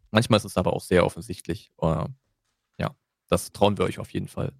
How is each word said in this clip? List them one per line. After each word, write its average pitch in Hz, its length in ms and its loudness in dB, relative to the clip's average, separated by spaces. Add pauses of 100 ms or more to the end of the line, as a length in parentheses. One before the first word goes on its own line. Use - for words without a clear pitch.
(120)
Manchmal 110 260 4
ist 98 80 0
es 98 120 -4
aber 85 160 2
auch - 80 -4
sehr - 240 4
offensichtlich. - 640 -8 (100)
Äh, - 240 0 (720)
ja, - 180 -6 (340)
das - 220 -2
trauen 101 260 2
wir 92 80 0
euch - 140 -6
auf - 120 -14
jeden 95 160 -6
Fall - 320 -8